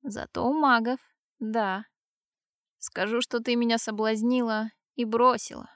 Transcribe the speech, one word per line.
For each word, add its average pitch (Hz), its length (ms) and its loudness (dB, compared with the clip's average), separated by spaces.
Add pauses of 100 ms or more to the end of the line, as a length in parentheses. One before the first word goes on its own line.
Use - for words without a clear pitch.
Зато - 420 -8
у 254 80 2
магов, 262 460 2 (400)
да. 214 460 -2 (920)
Скажу, 214 420 -2
что 247 180 -2
ты 240 160 0
меня 233 240 2
соблазнила 220 920 0 (260)
и 240 80 0
бросила. 226 720 2